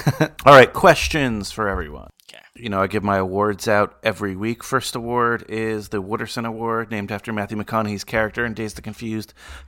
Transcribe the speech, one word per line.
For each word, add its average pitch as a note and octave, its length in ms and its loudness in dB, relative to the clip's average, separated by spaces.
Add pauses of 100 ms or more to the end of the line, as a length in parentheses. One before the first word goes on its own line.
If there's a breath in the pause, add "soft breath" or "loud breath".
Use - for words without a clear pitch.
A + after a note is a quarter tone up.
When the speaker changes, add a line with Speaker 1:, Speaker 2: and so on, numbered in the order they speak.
Speaker 1:
<laughs> - 140 0
All C#3+ 340 6
right, B2+ 180 12
questions C3 760 2
for G#2+ 180 -4
everyone. D2+ 400 -6 (240)
Speaker 2:
Okay. - 100 -20 (120)
Speaker 1:
You A2+ 160 -10
know, G2 100 0
I G2 60 2
give G2 180 -2
my G2 140 2
awards G2 500 -2
out G#2 340 2
every G2 340 -4
week. A2 280 -6
First - 300 -2
award A#2 540 -2
is A2 420 -6
the G2+ 120 -4
Wooderson A#2 440 -6
Award, A2+ 440 -6
named G#2 220 -6
after G2+ 200 -8
Matthew G#2+ 260 -6
McConaughey's G#2+ 460 -4
character A2+ 420 -2
in A2+ 80 -6
Dazed G#2+ 240 -8
and - 60 -14
Confused. A2 500 -8 (340 loud breath)